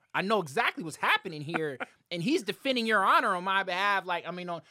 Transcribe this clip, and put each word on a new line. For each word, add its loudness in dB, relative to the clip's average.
I 0
know 2
exactly -2
what's -10
happening 0
here. -4
And -4
he's 2
defending -2
your 4
honor 4
on -4
my 2
behalf. 0
Like, -4
I -8
mean, -8
on, -8